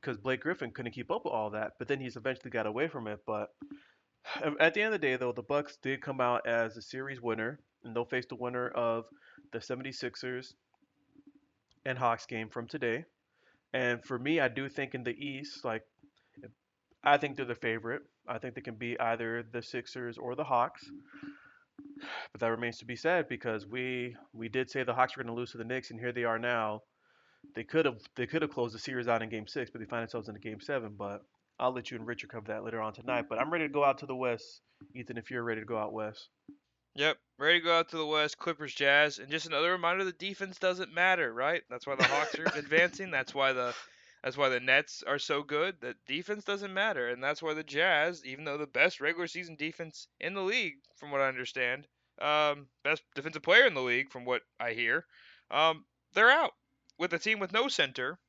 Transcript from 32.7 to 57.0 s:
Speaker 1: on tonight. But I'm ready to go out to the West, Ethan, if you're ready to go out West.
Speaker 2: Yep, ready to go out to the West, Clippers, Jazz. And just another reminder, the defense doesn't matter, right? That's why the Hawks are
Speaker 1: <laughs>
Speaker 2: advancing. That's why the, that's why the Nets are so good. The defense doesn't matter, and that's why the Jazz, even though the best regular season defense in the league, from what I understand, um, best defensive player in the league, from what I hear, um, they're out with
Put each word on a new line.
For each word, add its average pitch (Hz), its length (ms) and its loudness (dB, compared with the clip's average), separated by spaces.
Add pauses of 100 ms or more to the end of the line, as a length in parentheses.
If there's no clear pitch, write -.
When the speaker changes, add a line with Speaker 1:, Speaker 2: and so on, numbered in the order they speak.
Speaker 1:
on 107 140 -4
tonight. 120 340 -2
But 110 100 -2
I'm 143 140 0
ready 160 140 0
to 143 60 -4
go 143 120 4
out 135 140 4
to 143 80 -10
the 131 100 -6
West, 123 460 -4 (320)
Ethan, 120 240 -8
if 113 120 -10
you're 123 120 -4
ready 113 180 -2
to 110 60 -10
go 117 100 -4
out 107 160 -2
West. 107 360 -8 (680)
Speaker 2:
Yep, 147 220 2 (200)
ready 160 200 6
to 165 60 0
go 170 120 6
out 165 120 4
to 165 80 -8
the 156 100 0
West, 151 320 2
Clippers, 151 340 -4
Jazz. 143 460 6
And 127 100 -12
just 156 180 -4
another 160 260 2
reminder, 180 320 2
the 185 80 -2
defense 190 460 -8
doesn't 180 360 0
matter, 175 400 4
right? 143 340 0
That's 123 180 -10
why 139 100 -2
the 131 80 4
Hawks 143 340 2
are 160 60 -4
Speaker 1:
<laughs> - 140 2
Speaker 2:
advancing. 170 520 2
That's 135 240 -2
why 135 180 4
the, 123 220 0 (480)
that's 131 140 -4
why 139 120 4
the 123 120 2
Nets 131 440 2
are 139 140 0
so 147 240 0
good. 151 380 -2
The 123 160 -8 (100)
defense 190 380 -6
doesn't 202 280 -4
matter, 185 360 0
and 123 140 -4
that's 147 200 -2
why 156 100 -2
the 156 120 -4
Jazz, 156 600 2
even 135 200 -12
though 147 140 -4
the 151 100 -4
best 160 320 4
regular 165 260 0
season 170 300 -10
defense 160 500 -8 (140)
in 185 140 -4
the 196 60 -2
league, 190 360 0 (200)
from 147 140 -14
what 139 100 2
I 135 60 6
understand, 131 600 -2 (340)
um, 147 460 2 (160)
best 151 180 2 (140)
defensive 156 260 -6
player 226 240 10
in 190 80 4
the 135 80 0
league, 127 300 2
from 123 120 -10
what 123 180 0 (180)
I 120 120 -2
hear, 120 320 2 (460)
um, 160 340 4 (300)
they're 220 160 10
out 294 220 6 (440)
with 170 160 0